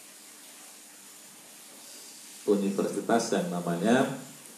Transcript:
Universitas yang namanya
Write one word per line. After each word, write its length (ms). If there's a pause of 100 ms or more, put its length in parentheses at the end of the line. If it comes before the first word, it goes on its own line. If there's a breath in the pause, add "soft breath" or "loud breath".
(2500)
Universitas 880
yang 160
namanya 720 (360)